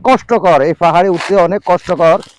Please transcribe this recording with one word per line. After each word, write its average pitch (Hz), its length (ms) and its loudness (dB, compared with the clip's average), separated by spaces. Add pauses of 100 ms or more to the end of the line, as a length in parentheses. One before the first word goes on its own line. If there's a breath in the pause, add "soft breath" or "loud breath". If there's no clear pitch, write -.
কষ্টকর, 196 560 0
এই 151 180 0
পাহাড়ে 175 300 0
উঠতে 180 280 -4
অনেক 185 300 0
কষ্টকর, 175 520 0 (200)